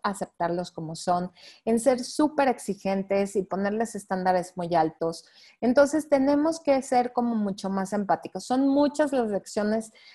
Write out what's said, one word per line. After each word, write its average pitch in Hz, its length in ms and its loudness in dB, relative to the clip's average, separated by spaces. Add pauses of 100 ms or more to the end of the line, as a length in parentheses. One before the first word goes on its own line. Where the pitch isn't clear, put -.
aceptarlos 180 680 -4
como 165 240 -10
son, 180 360 -2 (320)
en 226 160 2
ser 247 240 2
súper 294 460 0
exigentes 196 880 -2
y 190 60 0
ponerles 202 520 -4
estándares 185 640 -2
muy 170 180 -2
altos. 165 500 0 (360)
Entonces, 254 240 6 (240)
tenemos 294 500 2
que 269 220 2
ser 247 320 0
como 240 220 0
mucho 202 340 -4
más 190 240 -2
empáticos. 190 500 -2
Son 262 240 0
muchas 285 460 2
las 240 160 0
lecciones 214 640 -4 (220)